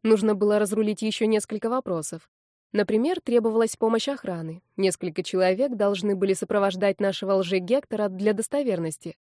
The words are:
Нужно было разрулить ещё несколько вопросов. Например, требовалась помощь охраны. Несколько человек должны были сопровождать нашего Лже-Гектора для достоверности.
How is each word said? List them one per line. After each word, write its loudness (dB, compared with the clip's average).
Нужно 4
было 2
разрулить 0
ещё -2
несколько -2
вопросов. -6
Например, 2
требовалась 2
помощь 0
охраны. -6
Несколько -2
человек 0
должны 0
были 0
сопровождать 0
нашего 0
Лже-Гектора 0
для 0
достоверности. -4